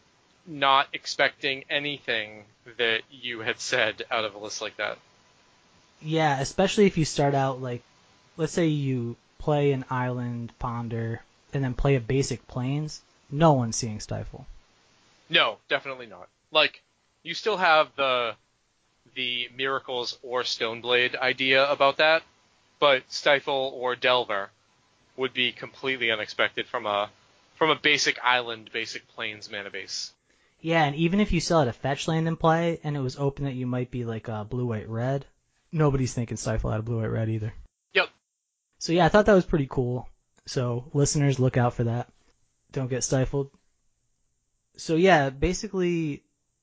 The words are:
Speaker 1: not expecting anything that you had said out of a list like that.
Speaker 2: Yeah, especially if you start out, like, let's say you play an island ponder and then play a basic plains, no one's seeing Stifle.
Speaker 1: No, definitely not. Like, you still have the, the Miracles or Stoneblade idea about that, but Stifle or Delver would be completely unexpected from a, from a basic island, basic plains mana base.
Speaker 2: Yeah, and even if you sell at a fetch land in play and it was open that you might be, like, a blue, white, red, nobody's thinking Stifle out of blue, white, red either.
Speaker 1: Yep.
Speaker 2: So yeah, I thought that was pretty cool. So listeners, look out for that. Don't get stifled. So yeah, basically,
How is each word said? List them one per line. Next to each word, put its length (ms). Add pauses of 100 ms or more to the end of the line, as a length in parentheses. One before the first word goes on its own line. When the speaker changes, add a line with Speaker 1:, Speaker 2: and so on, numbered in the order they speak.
(460)
Speaker 1:
not 460
expecting 800
anything 760 (340)
that 320
you 300
had 200
said 500
out 140
of 100
a 40
list 220
like 160
that. 220 (1040)
Speaker 2:
Yeah, 380
especially 460
if 120
you 60
start 300
out, 280
like, 200 (540)
let's 160
say 140
you 500 (220)
play 340
an 180
island 680
ponder 640 (300)
and 100
then 120
play 200
a 60
basic 460
plains, 540 (300)
no 220
one's 240
seeing 240
Stifle. 460 (840)
Speaker 1:
No, 260 (120)
definitely 380
not. 220 (220)
Like, 320 (400)
you 100
still 240
have 400
the, 380 (800)
the 420
Miracles 680
or 200
Stoneblade 720
idea 540
about 280
that, 240 (580)
but 280
Stifle 640
or 220
Delver 540 (680)
would 160
be 200
completely 580
unexpected 560
from 180
a, 240 (460)
from 160
a 60
basic 460
island, 500
basic 360
plains 420
mana 200
base. 420 (480)
Speaker 2:
Yeah, 240
and 120
even 240
if 120
you 80
sell 200
at 80
a 40
fetch 360
land 180
in 100
play 480
and 120
it 40
was 160
open 280
that 100
you 120
might 240
be, 140
like, 240
a 200
blue, 180
white, 220
red, 360 (460)
nobody's 440
thinking 220
Stifle 340
out 80
of 60
blue, 160
white, 100
red 180
either. 240 (400)
Speaker 1:
Yep. 160 (680)
Speaker 2:
So 140
yeah, 140
I 20
thought 180
that 80
was 100
pretty 240
cool. 400 (380)
So 460
listeners, 460
look 180
out 180
for 100
that. 240 (640)
Don't 180
get 140
stifled. 460 (1300)
So 200
yeah, 340
basically, 920 (400)